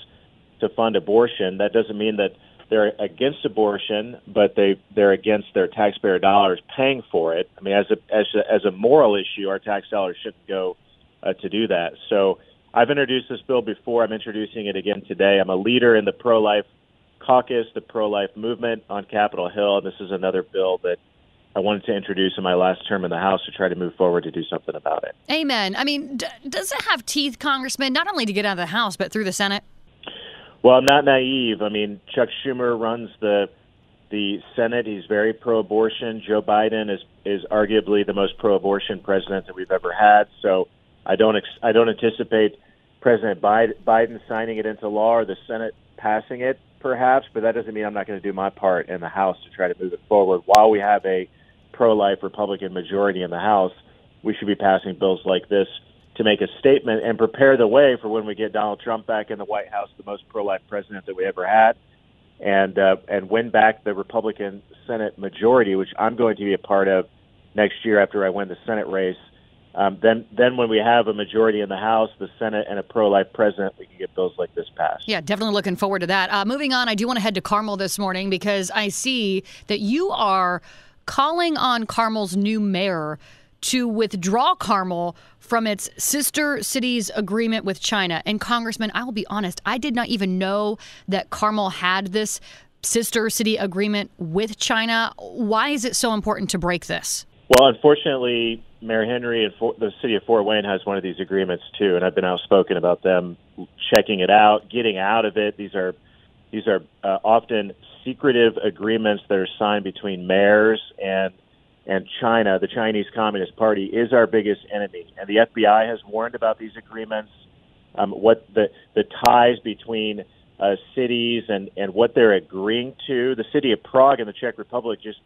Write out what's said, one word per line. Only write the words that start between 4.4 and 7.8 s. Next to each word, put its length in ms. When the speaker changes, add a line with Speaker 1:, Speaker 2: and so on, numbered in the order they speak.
Speaker 1:
they, 200
they're 200
against 400
their 160
taxpayer 500
dollars 400
paying 340
for 260
it. 220
I 40
mean, 120
as 160